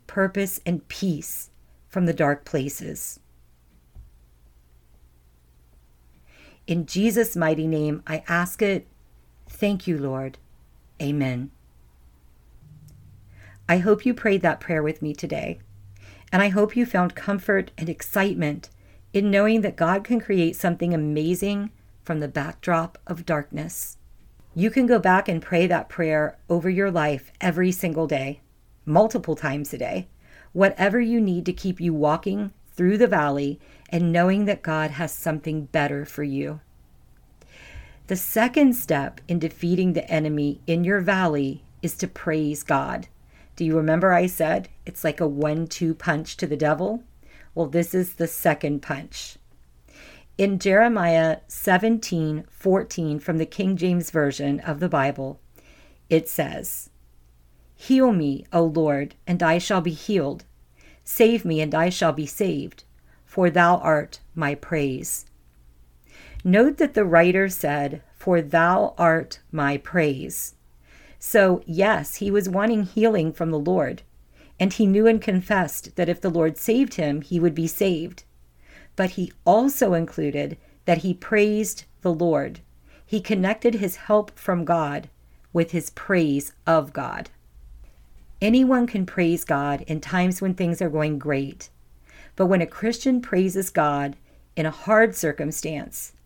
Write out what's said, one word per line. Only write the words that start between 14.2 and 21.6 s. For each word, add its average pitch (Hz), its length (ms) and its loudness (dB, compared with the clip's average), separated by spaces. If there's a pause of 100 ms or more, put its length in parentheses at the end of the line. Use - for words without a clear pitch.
that 165 180 0
prayer 156 240 -2
with 156 180 -4
me 151 120 -6
today, - 460 -8 (680)
and 185 120 2
I 202 80 2
hope 208 260 0
you 240 100 2
found 180 300 0
comfort 196 640 -2
and 160 100 -8
excitement 175 840 -4 (440)
in 202 160 2
knowing 214 300 4
that 202 160 -2
God 190 300 0
can 233 160 0
create 180 340 2
something 175 380 -2
amazing 175 760 -2 (320)